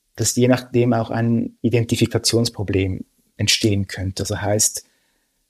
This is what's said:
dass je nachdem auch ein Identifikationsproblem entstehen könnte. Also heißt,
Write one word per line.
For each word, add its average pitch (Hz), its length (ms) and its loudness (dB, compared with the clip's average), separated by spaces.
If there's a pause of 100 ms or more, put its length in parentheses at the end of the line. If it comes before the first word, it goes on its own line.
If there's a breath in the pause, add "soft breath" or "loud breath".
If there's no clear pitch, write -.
(160)
dass 113 180 -2
je 123 140 4
nachdem 120 440 2
auch 113 180 -2
ein 117 500 0
Identifikationsproblem 113 1400 0 (320)
entstehen 101 500 0
könnte. 95 380 -6
Also 98 160 -6
heißt, 104 440 0 (640)